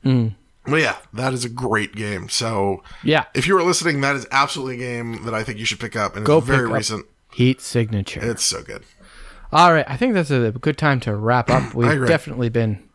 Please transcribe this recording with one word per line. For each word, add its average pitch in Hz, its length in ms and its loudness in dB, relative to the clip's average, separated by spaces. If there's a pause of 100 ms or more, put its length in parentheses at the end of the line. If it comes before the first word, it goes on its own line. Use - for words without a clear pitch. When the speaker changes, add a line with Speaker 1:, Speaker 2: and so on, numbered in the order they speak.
Speaker 1:
Mm. 120 300 2 (320)
Speaker 2:
But 151 140 2
yeah, 117 160 0 (160)
that 127 200 -2
is 123 120 -6
a 120 40 -6
great 110 460 -2
game. 104 340 -6
So 101 540 -2 (200)
Speaker 1:
Yeah. 151 300 2
Speaker 2:
if 135 140 -2
you 190 100 4
are 175 60 2
listening, 165 380 0
that 139 140 0
is 135 160 -8
absolutely 135 440 -2
a 120 40 -10
game 120 460 -8
that 117 80 -4
I 110 100 -2
think 107 160 -8
you 113 60 -6
should - 140 -4
pick 117 160 -8
up, 104 200 -2
and 107 100 -6
Speaker 1:
Go 147 140 6
Speaker 2:
it's 120 80 -2
very 131 160 4
Speaker 1:
pick 117 80 0
up - 60 -2
Speaker 2:
recent. 107 280 -4 (280)
Speaker 1:
Heat 127 280 2
Signature. 110 640 -2
Speaker 2:
It's 113 200 -4
so - 200 -2
good. - 200 -14 (680)
Speaker 1:
All 170 200 8
right, 156 140 4
I 135 80 -6
think 240 180 2
that's 165 180 2
a 120 200 2
good 123 260 -2
time 143 240 2
to 104 140 -2
wrap 113 340 2
up. 131 140 4
Speaker 2:
<clears throat> 120 100 -8
I - 40 -4
Speaker 1:
We've 120 140 4
Speaker 2:
agree. 131 160 0
Speaker 1:
definitely 127 420 0
been. 113 340 0 (120)